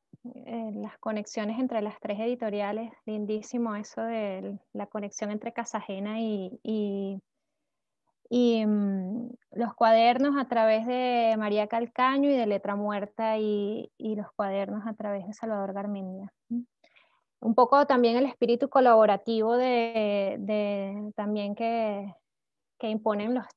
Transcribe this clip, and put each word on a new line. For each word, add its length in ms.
eh, 500
las 240
conexiones 600
entre 240
las 180
tres 180
editoriales. 720
Lindísimo 720
eso 240
de 580
la 140
conexión 440
entre 220
Casa 260
Ajena 420
y, 420
y, 580
y, 360
mm, 640
los 220
cuadernos 640
a 100
través 380
de 520
María 300
Calcaño 640
y 60
de 100
Letra 300
Muerta 640
y, 600
y 180
los 160
cuadernos 540
a 80
través 320
de 80
Salvador 400
Garmendia. 580
Un 140
poco 320
también 300
el 80
espíritu 460
colaborativo 840
de, 840
de 760
también 400
que, 560
que 100
imponen 460
los 100